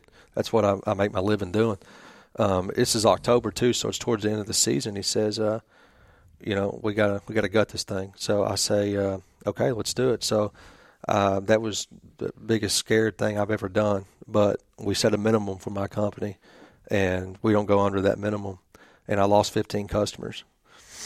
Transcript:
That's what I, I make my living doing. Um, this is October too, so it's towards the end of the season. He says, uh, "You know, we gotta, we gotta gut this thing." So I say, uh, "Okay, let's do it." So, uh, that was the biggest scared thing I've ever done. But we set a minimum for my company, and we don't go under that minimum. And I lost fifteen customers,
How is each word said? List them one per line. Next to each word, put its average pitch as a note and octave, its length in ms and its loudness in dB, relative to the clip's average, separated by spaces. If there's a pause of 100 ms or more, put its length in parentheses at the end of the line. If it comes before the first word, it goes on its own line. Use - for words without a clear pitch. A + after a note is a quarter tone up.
(340)
That's - 180 -2
what G#2+ 120 4
I, G2 220 2
I G#2+ 80 0
make G2+ 180 0
my G#2 80 -2
living G2 320 0
doing. A2 240 2 (640)
Um, G2 360 2
this - 200 0
is G#2+ 120 2
October A2 440 2
too, B2 240 2
so - 160 -4
it's - 80 -6
towards A2+ 260 -2
the G#2 60 0
end G#2+ 100 -2
of G2+ 60 -8
the A2 80 -6
season. A2+ 420 0
He G2 60 -6
says, G#2+ 360 -2
uh, A2 220 -2 (800)
"You G#2 160 -4
know, G2 260 -2
we G#2+ 100 -2
gotta, G2+ 360 0
we A2 80 -10
gotta G2+ 120 2
gut G#2 200 2
this - 160 -10
thing." G2 320 -8
So G#2 280 -2
I G2+ 120 -2
say, G2+ 400 0
uh, G2 220 -2 (280)
"Okay, B2 260 -2
let's G#2 220 -6
do B2+ 160 0
it." A2 140 -4
So, G#2+ 280 0 (560)
uh, G2 320 2
that G#2+ 220 4
was G#2 240 -4 (320)
the - 140 -6 (120)
biggest G#2+ 320 0
scared A2 400 2
thing G#2+ 220 0
I've G#2 120 0
ever G2+ 180 -2
done. G2+ 360 2 (240)
But G#2 320 2 (180)
we G2+ 160 -2
set A2 180 2
a G#2 60 2
minimum G#2 400 0
for G#2 120 -12
my G2 180 -4
company, G#2 500 -4 (500)
and F#2 540 0
we A2 100 2
don't G#2 140 2
go G2+ 140 4
under G2 220 2
that G2+ 140 2
minimum. G2+ 440 -6 (480)
And G#2 120 0
I G2 40 4
lost G#2 280 4
fifteen G#2 360 -4
customers, - 560 -4 (600)